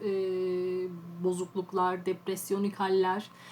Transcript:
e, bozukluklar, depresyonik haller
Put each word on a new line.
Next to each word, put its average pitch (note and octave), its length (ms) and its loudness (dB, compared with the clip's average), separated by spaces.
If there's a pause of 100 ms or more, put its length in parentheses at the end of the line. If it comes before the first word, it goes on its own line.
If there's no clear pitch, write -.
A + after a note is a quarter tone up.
e, G#3 40 0 (1160)
bozukluklar, F3+ 840 0
depresyonik G3 720 -2
haller F#3+ 500 2 (220)